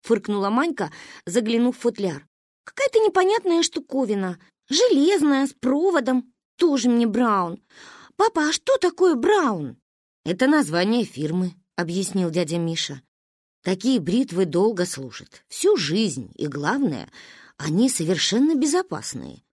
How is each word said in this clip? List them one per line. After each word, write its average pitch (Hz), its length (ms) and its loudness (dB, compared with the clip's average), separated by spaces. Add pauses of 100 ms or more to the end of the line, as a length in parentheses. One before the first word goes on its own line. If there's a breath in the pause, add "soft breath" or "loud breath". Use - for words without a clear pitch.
фыркнула 202 400 0
Манька, 247 420 -2 (340 loud breath)
заглянув 233 520 0
в - 40 -20
футляр. 190 440 -4 (380)
«Какая-то - 360 0
непонятная 381 640 2
штуковина. 208 760 -4 (300 soft breath)
Железная, 302 760 4
с 269 80 -6
проводом. 262 800 0 (240)
Тоже 277 320 2
мне 233 180 2
Браун. 202 540 0 (540 loud breath)
Папа, 339 340 2
а - 20 -2
что - 260 0
такое 349 380 2
Браун?» 226 600 0 (480)
«Это 180 220 0
название 220 580 2
фирмы», 170 480 -4 (220)
объяснил 175 540 -2
дядя 165 280 -2
Миша. 165 440 -6 (640)
«Такие 220 360 0
бритвы 185 460 0
долго 180 400 0
служат, - 640 -14
всю 392 300 0
жизнь, 156 580 -2
и - 120 -6
главное, 147 640 -4 (480 loud breath)
они 170 320 0
совершенно 202 680 0
безопасные». 285 960 -4